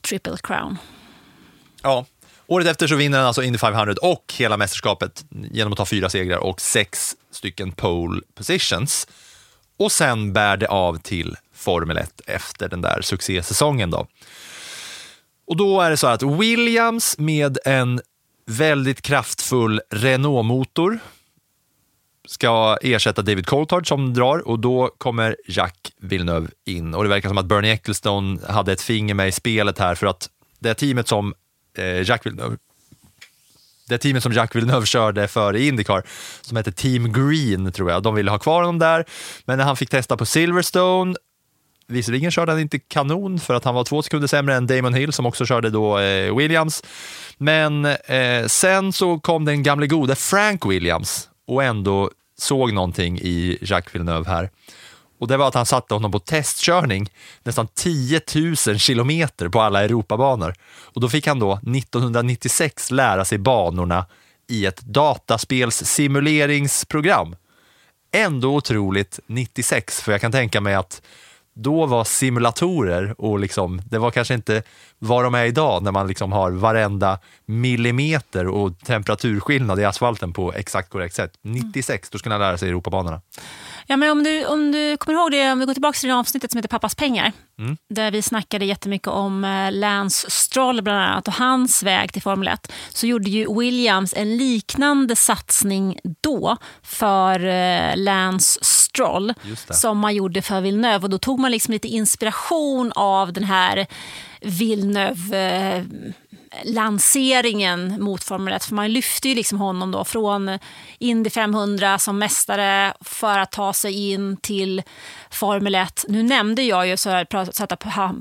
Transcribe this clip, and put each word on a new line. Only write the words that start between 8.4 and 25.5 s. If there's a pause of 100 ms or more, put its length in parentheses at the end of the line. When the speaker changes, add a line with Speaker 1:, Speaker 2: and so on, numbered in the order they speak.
Speaker 2:
Och
sen
bär
det
av
till (180)
Formel
ett
efter
den
där
succésäsongen
då. (1400)
Och
då
är
det
så
att
Williams
med
en (440)
väldigt
kraftfull
Renault-motor (1300)
ska
ersätta
David
Coulthard
som
drar,
och
då
kommer (120)
Jacques